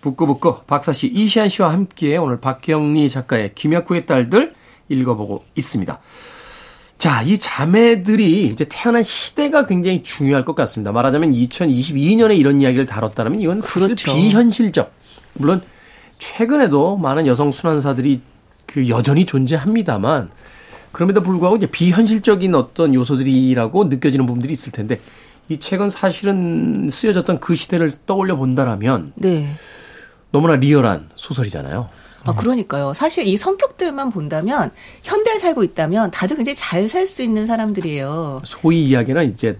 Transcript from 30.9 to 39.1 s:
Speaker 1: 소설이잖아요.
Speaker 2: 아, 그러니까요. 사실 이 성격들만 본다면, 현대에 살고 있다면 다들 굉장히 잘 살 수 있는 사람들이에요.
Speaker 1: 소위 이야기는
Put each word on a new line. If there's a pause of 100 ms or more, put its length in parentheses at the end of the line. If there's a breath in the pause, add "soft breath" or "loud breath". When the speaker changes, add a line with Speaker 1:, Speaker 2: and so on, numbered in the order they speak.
Speaker 1:
소설이잖아요. (360 loud breath)
Speaker 2:
아,
그러니까요.
사실
이
성격들만
본다면, (320 loud breath)
현대에
살고
있다면
다들
굉장히
잘
살
수
있는
사람들이에요.
Speaker 1:
소위
이야기는